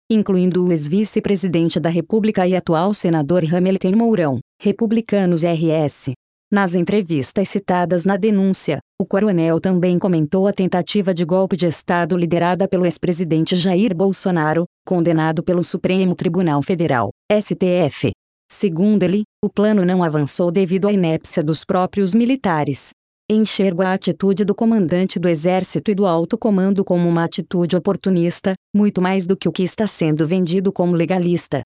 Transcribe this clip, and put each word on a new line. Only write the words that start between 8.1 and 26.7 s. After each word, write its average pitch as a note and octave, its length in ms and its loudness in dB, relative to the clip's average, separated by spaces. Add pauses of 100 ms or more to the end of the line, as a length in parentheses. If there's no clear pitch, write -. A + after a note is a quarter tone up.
denúncia, F#3+ 600 0 (220)
o G3 40 0
coronel F3 540 2
também F3+ 400 2
comentou F3+ 480 2
a G3+ 60 0
tentativa F#3 600 0
de F3 120 -2
golpe F#3 320 0
de F3 100 0
Estado F3 500 -2
liderada F3 520 0
pelo F3+ 160 0
ex-presidente E3 720 0
Jair F#3 380 2
Bolsonaro, E3+ 720 0 (220)
condenado D#3+ 560 0
pelo F3 220 0
Supremo F#3 500 0
Tribunal E3 480 0
Federal, C#3+ 480 0 (180)
S G#3 280 0
T F#3+ 100 0
F. F3+ 440 0 (420)
Segundo G3 500 0
ele, F#3 200 0 (200)
o G#3 60 -2
plano G#3 360 2
não F#3 180 2
avançou D#3 480 0
devido F#3+ 360 0
à G#3 60 2
inépcia E3+ 500 0
dos D3+ 220 -2
próprios F#3 500 0
militares. G3 760 0 (380)
"Enxergo G3+ 540 0
a F#3 120 0
atitude F#3+ 500 0
do G3 100 0
comandante F#3+ 640 0
do F3 100 0
Exército F3 600 -2
e G3+ 40 0
do G3 120 2
alto E3+ 320 0
comando G3 460 0